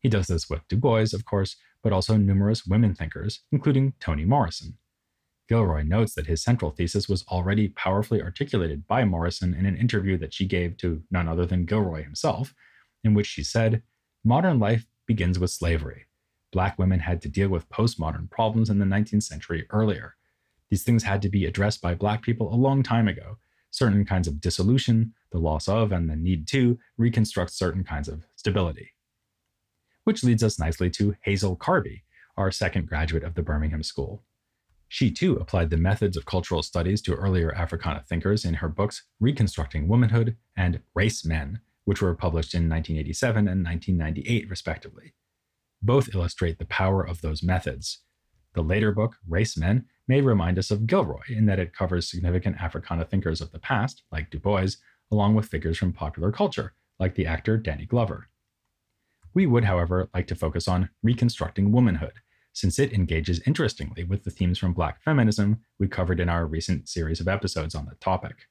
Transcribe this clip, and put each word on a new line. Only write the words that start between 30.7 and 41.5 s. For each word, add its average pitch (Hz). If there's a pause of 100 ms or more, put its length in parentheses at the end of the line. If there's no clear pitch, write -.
to 101
Hazel 98
Carby, - (340)
our 98
second 92
graduate 78
of 85
the 82
Birmingham 76
School. - (680)
She -
too 175
applied 87
the 80
methods 92
of -
cultural 87
studies 90
to 90
earlier 90
Africana 82
thinkers 95
in 82
her 82
books 101 (180)
Reconstructing 95
Womanhood 117 (200)
and 90 (140)
Race 104
Men, 80 (240)